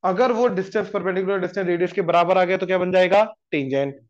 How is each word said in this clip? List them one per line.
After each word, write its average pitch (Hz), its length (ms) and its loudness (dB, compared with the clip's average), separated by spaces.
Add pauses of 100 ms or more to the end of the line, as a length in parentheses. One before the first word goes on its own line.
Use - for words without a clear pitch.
अगर 190 280 2
वो 240 180 0
distance, 196 400 -4
perpendicular 190 500 -2
distance 185 280 -4
radius 175 260 -2
के 202 100 -4
बराबर 170 340 2
आ 185 60 4
गया, 180 140 0
तो 185 80 -4
क्या 185 120 0
बन 180 140 -2
जाएगा? 185 320 4 (280)
Tangent। 139 480 -2 (100)